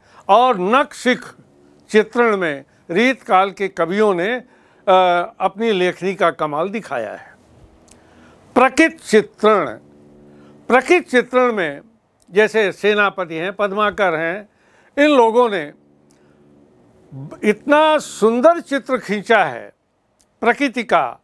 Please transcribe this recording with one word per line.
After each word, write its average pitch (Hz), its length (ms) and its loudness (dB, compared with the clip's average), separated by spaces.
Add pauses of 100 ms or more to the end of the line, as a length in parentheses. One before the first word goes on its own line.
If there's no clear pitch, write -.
(300)
और 226 300 4
नख 247 340 0
शिख 247 320 -4 (640)
चित्रण 214 480 0
में 147 260 -6 (280)
रीत 240 300 0
काल 196 300 2
के 196 160 -6
कवियों 196 460 0
ने, 185 200 -4
अ, 247 100 -10 (960)
अपनी 196 320 -2
लेखनी 180 440 -2
का 175 160 0
कमाल 156 380 -6
दिखाया 131 420 -8
है। - 240 -18 (1200)
प्रकृत 262 420 2 (120)
चित्रण, 208 560 2 (1040)
प्रकृत 262 360 2
चित्रण 247 500 0
में 156 280 -6 (500)
जैसे 208 400 0
सेनापति 196 640 -2
हैं, 180 180 -8
पद्माकर 202 600 -2
हैं, 170 340 -6 (480)
इन 294 200 4
लोगों 233 320 4
ने 156 240 -6 (1700)
इतना 294 540 2
सुंदर 247 640 2
चित्र 262 380 -4
खींचा 196 460 0
है 113 340 -8 (640)
प्रकृति 233 420 -2
का। 147 400 -2